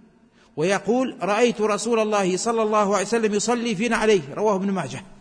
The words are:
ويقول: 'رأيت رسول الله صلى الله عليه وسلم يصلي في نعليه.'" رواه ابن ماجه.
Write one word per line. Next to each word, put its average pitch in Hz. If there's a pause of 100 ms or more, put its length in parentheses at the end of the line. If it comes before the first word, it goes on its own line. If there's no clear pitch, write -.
(560)
ويقول: 202
'رأيت 208
رسول 214
الله 202
صلى 226
الله 214
عليه 190
وسلم 220
يصلي 233
في 214
نعليه.'" 208
رواه 202
ابن 196
ماجه. 139 (160)